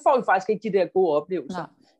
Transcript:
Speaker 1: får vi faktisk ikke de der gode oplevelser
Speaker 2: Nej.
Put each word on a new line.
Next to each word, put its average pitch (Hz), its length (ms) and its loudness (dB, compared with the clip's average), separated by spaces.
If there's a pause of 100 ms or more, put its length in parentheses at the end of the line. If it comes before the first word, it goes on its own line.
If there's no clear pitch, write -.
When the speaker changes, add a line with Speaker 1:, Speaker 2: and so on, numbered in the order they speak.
Speaker 1:
får 277 120 6
vi - 60 -4
faktisk 196 240 0
ikke 214 200 -4
de 190 80 2
der 175 100 2
gode 175 280 2
oplevelser 175 440 -4
Speaker 2:
Nej. 156 100 -10 (300)